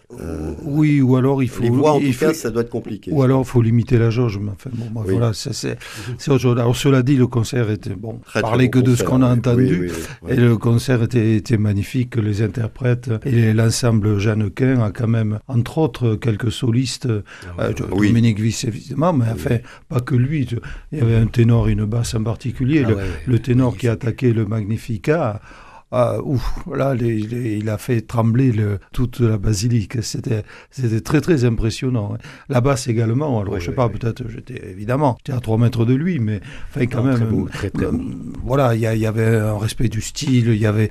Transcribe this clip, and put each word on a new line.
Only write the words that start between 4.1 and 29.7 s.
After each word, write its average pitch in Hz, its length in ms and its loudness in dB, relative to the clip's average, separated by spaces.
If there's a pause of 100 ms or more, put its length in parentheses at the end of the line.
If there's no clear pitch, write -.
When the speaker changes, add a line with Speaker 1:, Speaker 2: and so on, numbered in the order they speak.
Speaker 3:
mais 104 120 -4
enfin, 117 220 -12
bon, 117 180 -6
bah, 113 160 -8
Speaker 2:
Oui. 95 60 0
Speaker 3:
voilà, 113 220 2
ça, - 180 -8
c'est, 127 200 -6
Speaker 1:
Mhm. 120 440 -12
Speaker 3:
c'est - 140 -2
autre 127 100 4
chose. 123 180 2
Alors, 123 160 2
cela 135 280 2
dit, 139 140 2
le 127 100 4
concert 120 420 -2
était, 104 260 -4
bon, 110 200 -10 (100)
Speaker 2:
Très, - 160 -4
très - 0 -
Speaker 3:
parler 120 280 2
Speaker 2:
bon - 20 -6
Speaker 3:
que 127 80 2
de 127 160 4
ce 120 80 2
Speaker 2:
concert, - 80 0
Speaker 3:
qu'on 127 140 4
a 123 100 4
Speaker 2:
oui. 120 60 2
Speaker 3:
entendu, 123 240 4 (140)
Speaker 2:
Oui, - 40 -
oui, 87 80 -4 (320)
oui, 90 80 -6
Speaker 3:
et 127 60 0
Speaker 2:
oui. 120 40 4
Speaker 3:
le 117 160 6
concert 117 460 2
était, 113 340 2
était 107 220 0
magnifique, 107 580 -2
les 104 240 0
interprètes, 120 720 -2 (160)
et 113 260 4
l'ensemble 110 640 2
Jeannequin 110 640 0
a 107 100 0
quand 117 180 -4
même, 110 400 0
entre 123 280 -2
autres, 123 380 0
quelques 110 360 -2
solistes, 127 600 -2
Speaker 1:
Ah - 0 -
ouais, 95 540 -6
Speaker 3:
euh, 110 40 -2
Speaker 1:
ouais. 107 80 -2
Speaker 3:
Jo-, - 160 -6
Speaker 2:
Oui. 104 160 2
Speaker 3:
Dominique 113 300 4
Wiss, 110 260 -2
évidemment, 135 480 -2
mais 123 140 2
Speaker 1:
Oui. 110 80 -2
Speaker 3:
enfin, 123 220 -2 (340)
pas 127 100 -2
que 123 140 -2
lui, 131 320 0
tu, 120 100 -4 (360)
il 156 60 -6
y 135 40 0
avait 117 140 4
un 113 100 4
ténor 117 420 4
et 110 40 4
une 104 120 0
basse 117 300 -2
en 110 80 0
particulier, 123 640 0
Speaker 1:
Ah - 20 0
Speaker 3:
le, 110 60 4
Speaker 1:
ouais, 98 80 -4
ouais, 92 60 -4 (180)
Speaker 3:
le 120 120 2
ténor 123 380 2
qui 107 80 -6
Speaker 1:
magnifique. 113 220 0
Speaker 3:
attaquait 117 260 0
le 110 140 0
Magnificat, 110 960 -4 (540)
ah, 113 280 2
ouf, 135 180 -2 (320)
là, 139 180 0
les, 117 280 0
les, 113 380 -4
il 107 100 -4
a 104 100 -2
fait 117 220 -2
trembler 117 500 2
le, 104 280 0 (140)
toute 123 280 -2
la 110 180 2
basilique. 107 640 0